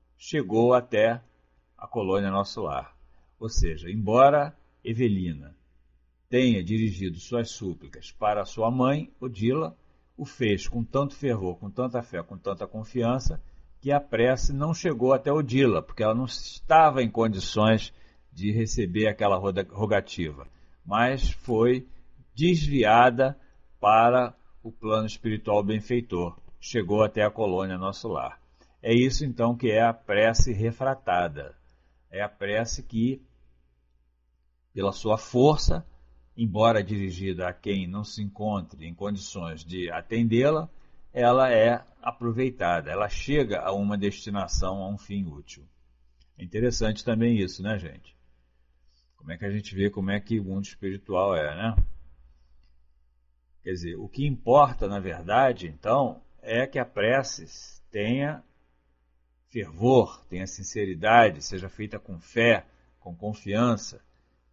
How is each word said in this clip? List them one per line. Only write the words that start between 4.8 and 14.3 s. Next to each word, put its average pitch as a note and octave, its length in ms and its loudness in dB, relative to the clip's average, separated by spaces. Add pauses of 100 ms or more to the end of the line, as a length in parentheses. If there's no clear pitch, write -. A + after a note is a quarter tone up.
Evelina F#2 720 -2 (720)
tenha B2 340 2
dirigido F#2+ 560 -4
suas A#2 340 -6
súplicas C#2+ 600 -12
para G#2 340 -2
sua A2 240 -2
mãe, C3 520 0
Odila, C3 560 -4 (400)
o D3 80 -12
fez G#2 420 -2
com A#2 160 -4
tanto C#3 320 -2
fervor, G2 420 -4
com G2 140 -12
tanta B2 320 -4
fé, F2 180 -10
com F#2+ 160 -14
tanta G2 300 -8
confiança, A#2 760 -2 (380)
que C3+ 120 -2
a C#3+ 100 2
prece B2 500 2